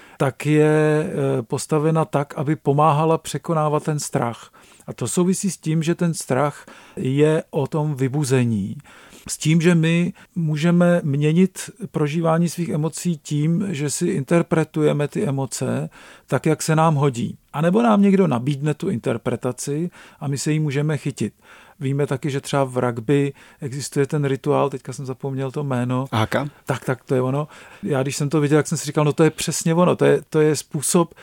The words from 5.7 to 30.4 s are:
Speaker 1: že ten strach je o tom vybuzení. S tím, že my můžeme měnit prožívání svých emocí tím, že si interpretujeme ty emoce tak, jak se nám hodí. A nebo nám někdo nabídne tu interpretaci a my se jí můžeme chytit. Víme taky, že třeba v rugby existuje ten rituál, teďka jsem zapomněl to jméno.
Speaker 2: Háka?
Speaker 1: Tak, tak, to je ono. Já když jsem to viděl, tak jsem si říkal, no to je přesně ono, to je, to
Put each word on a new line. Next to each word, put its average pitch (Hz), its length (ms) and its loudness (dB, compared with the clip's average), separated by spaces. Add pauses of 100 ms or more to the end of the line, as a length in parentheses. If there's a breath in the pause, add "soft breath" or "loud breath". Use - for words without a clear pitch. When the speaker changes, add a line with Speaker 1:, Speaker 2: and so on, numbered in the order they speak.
Speaker 1:
že 165 120 0
ten 170 200 -2
strach 139 520 -2 (300 loud breath)
je 147 540 2
o 170 160 -2
tom 151 280 -2
vybuzení. 123 840 0 (520 loud breath)
S - 100 -8
tím, 160 220 2
že 175 140 4
my 165 380 2 (220 loud breath)
můžeme 175 680 2
měnit 156 680 2 (200)
prožívání 165 580 0
svých 170 200 -6
emocí 160 540 -2
tím, 156 460 0
že 147 220 -4
si 175 180 -2
interpretujeme 151 1000 0
ty - 180 -4
emoce 135 640 -4 (360 loud breath)
tak, - 200 -2
jak 156 160 0
se 160 140 0
nám 160 180 4
hodí. 139 440 0 (140)
A 143 80 -4
nebo 180 220 2
nám 214 200 6
někdo 196 240 6
nabídne 139 480 0
tu - 140 -6
interpretaci 123 1040 -4 (300 loud breath)
a 151 80 -6
my 139 100 -2
se 151 140 -2
jí 156 80 2
můžeme 147 360 0
chytit. 123 360 -4 (480 loud breath)
Víme 139 260 0
taky, 135 240 -4
že 139 100 -4
třeba 139 240 0
v 127 140 -6
rugby 127 540 0 (280 loud breath)
existuje 139 460 -4
ten 147 180 -2
rituál, 135 460 0
teďka 135 220 -10
jsem 135 140 -12
zapomněl 135 440 -6
to 147 140 -6
jméno. 127 480 -2
Speaker 2:
Háka? 120 360 0 (180)
Speaker 1:
Tak, 123 180 -6
tak, - 200 -4
to 143 100 -2
je 127 60 2
ono. 135 280 -2 (340 loud breath)
Já 143 200 0
když 135 140 -6
jsem 143 120 -2
to 156 120 0
viděl, 143 180 4
tak 143 80 2
jsem 156 120 -4
si - 80 -8
říkal, 151 180 0
no 147 80 2
to 165 120 4
je 156 60 4
přesně - 440 -2
ono, 170 220 4
to 139 80 2
je, 143 260 4
to 156 100 2